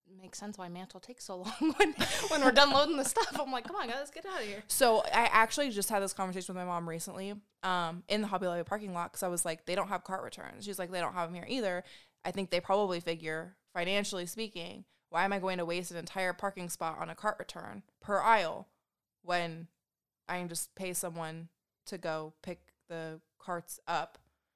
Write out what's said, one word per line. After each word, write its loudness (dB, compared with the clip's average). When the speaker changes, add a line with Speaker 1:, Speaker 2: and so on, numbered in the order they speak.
Speaker 1:
make -16
sense -10
why -10
Mantle -12
takes -18
so -8
long 0
<laughs> -14
when, 6
when 2
we're 10
done 10
loading 4
the 0
stuff. 2
I'm -4
like, -4
"Come -8
on, -4
guys, -6
get -14
outta -6
here." -8
Speaker 2:
So 8
I 6
actually 6
just -2
had 4
this -2
conversation -4
with -6
my -4
mom -2
recently, -8
um, 0
in 2
the -2
Hobby 0
Lobby 0
parking -6
lot, -4
'cause -8
I 0
was 0
like, -4
"They -2
don't 0
have -4
cart -6
returns." -12
She's -8
like, -6
"They -2
don't -2
have -2
'em -10
here -10
either." 0
I -4
think -4
they 2
probably 2
figure, -6
financially 0
speaking, -8
"Why 2
am 2
I 0
going -2
to -2
waste -4
an -10
entire -2
parking -6
spot -6
on -8
a -10
cart -2
return -12
per 0
aisle 4
when -2
I -4
can -4
just -8
pay -4
someone -6
to -8
go -6
pick -14
the -10
carts -8
up -2